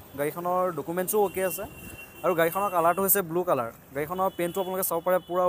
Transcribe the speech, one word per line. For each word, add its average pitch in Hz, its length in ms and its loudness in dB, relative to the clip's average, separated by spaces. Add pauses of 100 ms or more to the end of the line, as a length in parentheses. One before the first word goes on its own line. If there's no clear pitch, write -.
(180)
গাড়ীখনৰ 175 440 0 (160)
ডকুমেণ্টছো 170 380 -2 (100)
অ'কে 185 240 -4
আছে। 196 140 -6 (600)
আৰু 180 160 4
গাড়ীখনৰ 185 360 2
কালাৰটো 175 280 4
হৈছে 196 160 4 (100)
ব্লু 170 180 0
কালাৰ। 127 220 2 (240)
গাড়ীখনৰ 180 420 -2
পেইণ্টটো 175 260 -2
আপোনালোকে 185 280 -4
চাব 170 160 0
পাৰে, 180 120 4 (100)
পূৰা 180 200 0